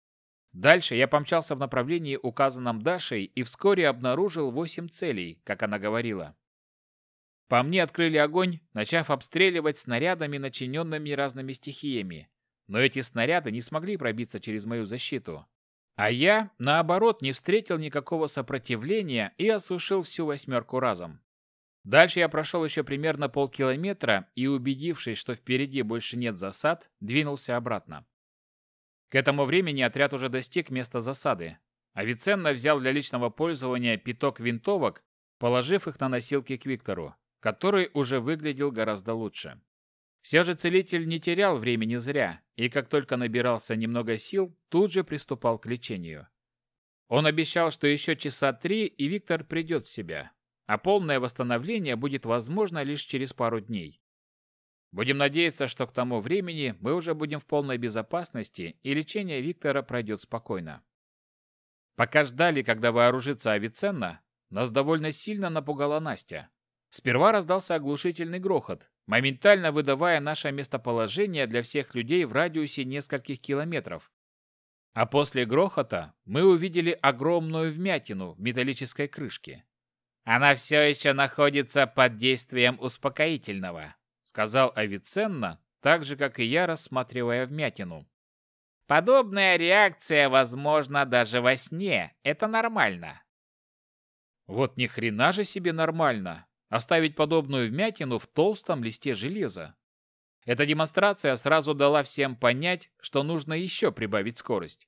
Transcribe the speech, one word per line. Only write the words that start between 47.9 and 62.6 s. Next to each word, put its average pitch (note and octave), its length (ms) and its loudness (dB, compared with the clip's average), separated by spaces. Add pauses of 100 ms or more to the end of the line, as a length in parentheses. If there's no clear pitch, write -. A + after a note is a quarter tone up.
часа C#3 360 0
три, G3 360 -2
и C#3+ 200 -4
Виктор E3 380 -4
придёт E3 420 -4
в - 20 -10
себя, D#2+ 440 -10 (320)
а G#2 120 0
полное E3+ 440 2
восстановление B2+ 720 -2
будет C#3 300 -4
возможно D3 580 -2
лишь C#3+ 200 -6
через C3 280 -4
пару A#2 300 -2
дней. F#2+ 400 -8 (880)
Будем A#2+ 260 -2
надеяться, C#3+ 500 0
что A#2+ 200 -6
к - 60 -20
тому B2 260 -2
времени D#3 640 -4
мы B2 120 0
уже E3+ 200 -2
будем D3+ 260 -6
в - 60 -16
полной C#3+ 320 -2
безопасности, A2+ 1040 -6
и - 100 -4
лечение D#3 480 -4
Виктора C#3+ 400 -4
пройдёт G#2+ 380 -6
спокойно. F2+ 640 -10 (1120)
Пока A#2+ 300 4
ждали, C#3 380 2